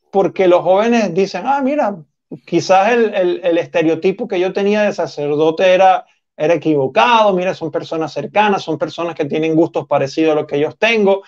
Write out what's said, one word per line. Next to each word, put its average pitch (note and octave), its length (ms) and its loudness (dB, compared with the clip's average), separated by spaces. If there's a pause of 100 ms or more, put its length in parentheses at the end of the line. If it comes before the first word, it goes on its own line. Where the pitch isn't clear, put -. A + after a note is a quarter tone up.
(100)
porque F#3+ 380 0
los F3 140 4
jóvenes G#3 500 2
dicen, F#3 340 -2
"Ah, C#4 160 0
mira, B3+ 340 -2 (500)
quizás F#3+ 460 2
el, A#3 220 0
el, F3+ 300 -2
el E3+ 140 2
estereotipo E3+ 680 -2
que F#3 140 -4
yo F#3 140 -2
tenía G#3 280 0
de G#3 120 0
sacerdote D#3+ 800 0
era, F#3 320 4 (300)
era D#3+ 180 2
equivocado, F#3 800 2
mira, F3+ 200 -2
son D#3 160 -10
personas D#3+ 420 -6
cercanas, F3+ 500 -2
son D#3+ 160 -6
personas E3 360 -6
que D#3 120 -4
tienen D#3 280 -2
gustos D#3+ 320 0
parecidos D3 460 0
a D3+ 40 0
los D3+ 100 -4
que D3 120 -6
yo D3 140 -2
tengo", G#3 560 0